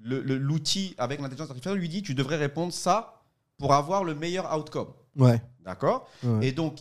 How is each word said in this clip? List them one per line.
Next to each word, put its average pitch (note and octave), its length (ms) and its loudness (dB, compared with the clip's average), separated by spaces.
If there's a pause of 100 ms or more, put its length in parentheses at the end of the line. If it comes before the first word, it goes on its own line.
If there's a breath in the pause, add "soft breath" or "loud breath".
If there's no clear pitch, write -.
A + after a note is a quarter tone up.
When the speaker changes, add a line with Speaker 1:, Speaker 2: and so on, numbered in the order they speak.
Speaker 1:
le, B2 220 -4
le, C3+ 160 0
l'outil D#3 580 -2
avec C3+ 240 -4
l'intelligence C#3 300 -8
artificielle F3+ 260 -6
lui E3+ 140 -4
dit, « F#3+ 120 -4
Tu C#3+ 120 -4
devrais C#3+ 220 0
répondre D3+ 360 -2
ça - 500 0 (360)
pour C#3 160 4
avoir E3 280 4
le E3 120 -2
meilleur E3+ 420 -2
outcome. » D3 380 -4 (220)
Speaker 2:
Ouais. B2 260 8 (200)
Speaker 1:
D'accord ? C#3 460 -2 (140 loud breath)
Speaker 2:
Ouais. A#2 260 2
Speaker 1:
Et B2+ 40 0
donc, D#3 280 -4